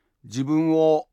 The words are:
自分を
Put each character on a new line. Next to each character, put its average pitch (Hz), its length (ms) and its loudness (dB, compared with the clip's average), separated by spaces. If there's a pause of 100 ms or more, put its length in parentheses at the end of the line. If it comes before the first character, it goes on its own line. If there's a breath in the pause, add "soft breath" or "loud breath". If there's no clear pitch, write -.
(240)
自 120 200 -8
分 156 280 0
を 160 400 2